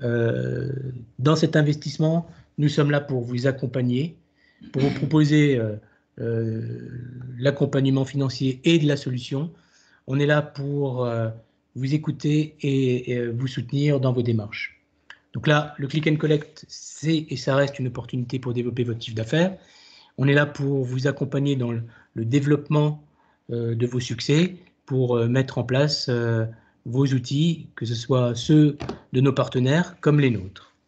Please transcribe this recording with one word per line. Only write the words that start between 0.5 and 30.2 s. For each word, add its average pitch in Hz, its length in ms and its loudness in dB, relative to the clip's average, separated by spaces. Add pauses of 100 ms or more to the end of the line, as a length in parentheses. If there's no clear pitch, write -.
dans 147 160 4
cet 160 220 2
investissement, 156 720 0 (320)
nous 147 100 4
sommes 143 220 2
là 143 100 2
pour 131 220 -4
vous 123 240 -2
accompagner, 131 720 -2 (560)
pour 135 100 0
vous 139 120 2
proposer, 147 640 4
euh, 107 160 -2 (460)
euh, 113 680 -4 (500)
l'accompagnement 135 680 2
financier 131 580 -2
et 165 160 6
de 151 80 2
la 143 100 2
solution. 139 540 -6 (560)
On 135 140 0
est 143 60 2
là 147 160 4
pour, 139 640 -4
euh, 117 260 -2 (440)
vous 135 200 -2
écouter 151 680 0
et, 131 500 0
et, 123 80 -2
euh, 120 180 -2
vous 131 120 -2
soutenir 143 500 0
dans 127 140 2
vos 123 100 0
démarches. 113 580 -4 (520)
Donc - 160 -2
là, 151 300 2
le 139 100 -6
click 151 180 -2
and 151 100 2
collect, 151 520 -2
c'est 156 600 -4
et 135 80 -6
ça 135 200 0
reste 139 240 0
une 127 80 -4
opportunité 123 500 -6
pour 127 160 -6
développer 120 300 -2
votre 117 180 -6
chiffre 110 140 -10
d'affaires. 160 400 0 (600)
On 131 120 2
est 143 60 6
là 147 120 4
pour 139 380 -2
vous 127 240 -2
accompagner 139 480 -2
dans 120 160 -2
le, 113 100 -4 (320)
le 113 100 -4
développement, 147 760 2 (480)
euh, 117 240 -2
de 117 120 0
vos 123 120 -2
succès, 143 580 0 (300)
pour, 123 300 2
euh, 117 100 2
mettre 131 320 0
en 120 60 0
place, 139 440 0
euh, 117 380 0 (400)
vos 127 200 2
outils, 139 680 0
que - 100 -8
ce 117 120 -4
soit 123 400 0
ceux 151 420 4 (340)
de 127 80 2
nos 135 120 4
partenaires 131 680 0
comme 147 200 4